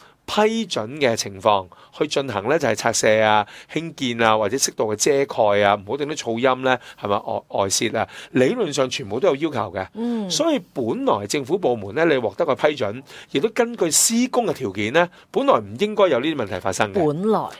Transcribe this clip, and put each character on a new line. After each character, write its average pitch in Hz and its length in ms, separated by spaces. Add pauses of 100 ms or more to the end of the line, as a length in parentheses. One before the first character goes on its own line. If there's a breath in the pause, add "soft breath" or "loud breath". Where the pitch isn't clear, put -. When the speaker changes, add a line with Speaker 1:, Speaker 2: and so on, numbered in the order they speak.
(260 soft breath)
Speaker 1:
批 220 400
准 113 240 (120)
嘅 120 140
情 98 260
況 98 260 (300 loud breath)
去 156 100
進 135 240
行 101 160
呢， 151 100
就 147 120
係 110 60
拆 117 180
卸 110 280
啊、 107 240 (280 loud breath)
興 156 220
建 120 260
啊， 110 160
或 107 100
者 107 80
適 - 200
度 110 180
嘅 - 20
遮 151 160 (120)
蓋 104 380
啊， 101 140
唔 101 160
好 127 60
令 143 120
啲 156 80
噪 120 380
音 127 80
呢， 127 140 (240 loud breath)
係 104 80
咪 101 80
外， 107 320
外 98 200
泄 113 200
啊？ 107 180 (240 loud breath)
理 135 240
論 196 160
上 131 180
全 117 200
部 107 100
都 196 80
有 147 80
要 151 180
求 104 200
嘅。 95 120 (100)
Speaker 2:
嗯。 226 360
Speaker 1:
所 311 220
以 247 80 (120)
本 143 320
來 104 220
政 147 160
府 147 140
部 131 180
門 101 200
呢， 160 100
你 151 120
獲 113 200
得 131 80
個 131 100
批 151 200
准， 117 280 (280 loud breath)
亦 139 100
都 226 80
根 233 260
據 170 160
施 233 380
工 240 160
嘅 160 80
條 107 180
件 107 220
呢， 175 160 (220 soft breath)
本 262 140
來 269 100
唔 104 240
應 208 160
該 202 120
有 131 140
呢 147 60
啲 160 100
問 110 100
題 92 140
發 - 100
生 208 220
嘅。 185 120
Speaker 2:
本 165 240
來。 190 120 (180)